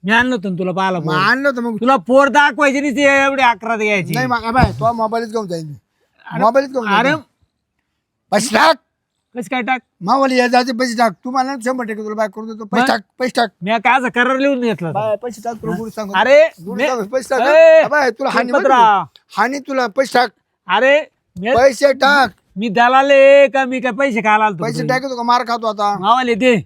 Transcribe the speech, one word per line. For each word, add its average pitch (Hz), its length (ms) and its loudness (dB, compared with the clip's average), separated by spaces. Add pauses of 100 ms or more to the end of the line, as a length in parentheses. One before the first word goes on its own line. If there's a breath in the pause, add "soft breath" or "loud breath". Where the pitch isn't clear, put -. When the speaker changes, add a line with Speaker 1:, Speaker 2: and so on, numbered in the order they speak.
Speaker 1:
मी 196 80 -2
आणलं 247 240 2
होतं 196 140 -6
ना 175 80 -6
तुला 185 140 -4
पाहायला 185 260 -2
Speaker 2:
मग 160 60 -8
Speaker 1:
पोर. 160 100 -2
Speaker 2:
आणलं 240 340 0
होतं 247 140 -4
मग. 233 180 -6
Speaker 1:
तुला 254 160 4
पोर 262 320 2
दाखवायची 285 520 2
नाही, 277 160 -2
ते 277 280 2
एवढे 277 180 0
अकरा 226 340 0
द्यायचे. 208 380 -2
Speaker 2:
नाही, 254 120 -2
मग 233 260 -4
बाय, 247 200 2
तो 220 200 -2
मोबाईलच 226 400 -6
घेऊन 220 140 -6
जाईल 165 180 -8
मी. 147 100 -14 (580)
Speaker 1:
अरे, 170 100 -4
Speaker 2:
मोबाईलच 262 300 0
घेऊन 254 120 -6
जाईल. 202 140 0
Speaker 1:
अरे. 262 160 2 (1160)
Speaker 2:
पैसे 214 260 -2
टाक. 302 200 4 (600)
Speaker 1:
कसं 240 140 -10
काय 254 120 -6
टाक? 254 180 -4 (200)
Speaker 2:
मावाला 262 340 0
या 247 120 0
जायचे 247 260 0
पैसे 233 260 -4
टाक. 226 140 0 (120)
तू 247 60 -10
मला 262 240 -4 (100)
शंभर 254 200 -4
टक्के 214 200 -10
तुला 214 100 -10
बाय 214 140 -4
करून 220 200 -14
देतो. 220 160 -14
पैसे 214 180 -2
Speaker 1:
मग? 262 60 0
Speaker 2:
टाक, 233 120 0 (180)
पैसे 254 180 -4
टाक. 240 120 0 (140)
Speaker 1:
मी 185 80 -4
काय 233 280 2
असं 254 100 -2
करार 254 300 0
लिहून 269 220 0
घेतलं 202 280 -4
होतं? 185 120 -6
Speaker 2:
बाय, 214 160 -4
पैसे 226 280 -12
टाक, 233 180 -8
तुला - 140 -6
गुढ 220 120 -8
सांगू. 208 280 -10
Speaker 1:
अरे, 277 320 4 (160)
Speaker 2:
गुढ 196 120 -10
Speaker 1:
मी, 247 100 -2
Speaker 2:
सांगू, 254 160 -2
पैसे 254 360 -4
टाक. 247 100 0
Speaker 1:
ए, 320 400 6
Speaker 2:
बाय, 269 220 0
तुला 254 200 -4
हानी 240 180 0
Speaker 1:
शिरपतराव. 247 540 4
Speaker 2:
बरं. - 180 -14 (160)
हानी 247 220 -2
तुला 262 280 -4
पैसे 247 320 0
टाक. 247 120 2 (380)
Speaker 1:
अरे, 262 320 2 (400)
मी, 226 160 -2
Speaker 2:
पैसे 269 360 2
टाक. 269 380 2 (260)
Speaker 1:
मी 214 120 -6
दलाल 247 420 2
आहे 277 380 6
का? 269 160 -2
मी 254 160 -6
काय 254 120 -4
पैसे 240 280 -2
खायला 214 240 2
आलतो 202 200 -4
Speaker 2:
पैसे 233 160 -6
Speaker 1:
तुझ्याकडे? 254 220 -2
Speaker 2:
टाकतो 262 140 -10
का 240 60 -8
मार 240 200 0
खातो 233 240 -6
आता? 208 320 -4
Speaker 1:
मावाले 233 360 0
दे. 240 320 2